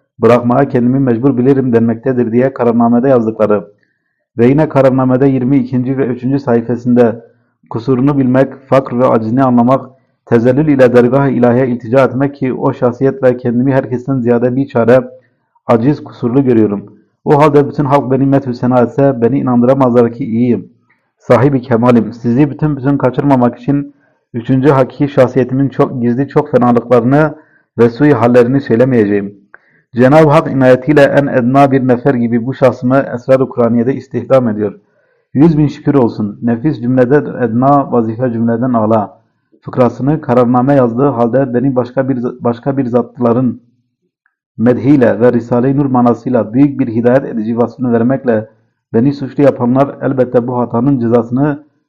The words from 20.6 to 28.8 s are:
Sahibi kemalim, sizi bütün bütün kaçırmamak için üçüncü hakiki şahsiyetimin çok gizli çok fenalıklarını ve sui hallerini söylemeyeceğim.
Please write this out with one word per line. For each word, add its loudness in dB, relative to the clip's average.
Sahibi 0
kemalim, 0
sizi -2
bütün -4
bütün -2
kaçırmamak 0
için -4
üçüncü 0
hakiki 0
şahsiyetimin 0
çok -4
gizli -2
çok -2
fenalıklarını 2
ve 4
sui 2
hallerini 2
söylemeyeceğim. 0